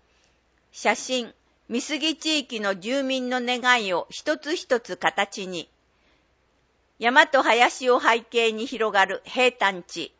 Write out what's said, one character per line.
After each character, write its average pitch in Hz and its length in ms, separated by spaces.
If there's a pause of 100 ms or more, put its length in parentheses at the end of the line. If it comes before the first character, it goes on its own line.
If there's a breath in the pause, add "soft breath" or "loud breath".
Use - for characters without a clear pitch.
(720)
写 - 240
真、 247 400 (340)
美 240 120
杉 294 340
地 311 240
域 254 200
の 196 200
住 254 240
民 262 260
の 254 120
願 240 440
い 185 80
を 165 160
一 - 280
つ 302 180
一 262 240
つ 180 180
形 196 480
に。 180 240 (1300)
山 262 300
と 269 160
林 254 480
を 247 100
背 233 200
景 226 300
に 220 140
広 220 260
が 190 140
る 180 180
平 254 280
坦 196 320
地。 - 360